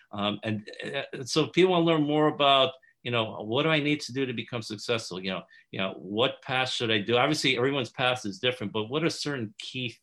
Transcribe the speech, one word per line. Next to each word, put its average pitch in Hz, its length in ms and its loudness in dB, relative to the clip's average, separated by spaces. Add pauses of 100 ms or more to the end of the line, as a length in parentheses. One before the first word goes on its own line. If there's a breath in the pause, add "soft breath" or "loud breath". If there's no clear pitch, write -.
(120)
Um, 104 320 -2
and, 107 260 -4 (160)
uh, 139 380 -8
so 151 220 2
if - 80 -8
people 185 180 6
wanna 170 140 4
learn 160 180 4
more 151 240 4
about, 139 460 4 (280 soft breath)
you 127 80 -8
know, 110 320 -2
what 113 220 0
do 160 60 2
I 156 100 2
need 147 220 0
to - 120 -10
do 135 140 -2
to 127 60 -6
become 117 280 -6
successful? 110 580 -4
You 95 120 -6
know, 90 100 -6 (300 soft breath)
you - 80 -8
know, 95 180 -2
what 104 460 -2
path 127 260 -2
should 113 220 0
I 110 80 4
do? 117 180 2
Obviously, 135 400 2
everyone's 135 320 0
path 127 360 -2
is 98 120 -6
different, 123 340 -2
but 107 140 -4
what 143 180 -4
are 160 60 2
certain 131 480 -6
key 123 460 -10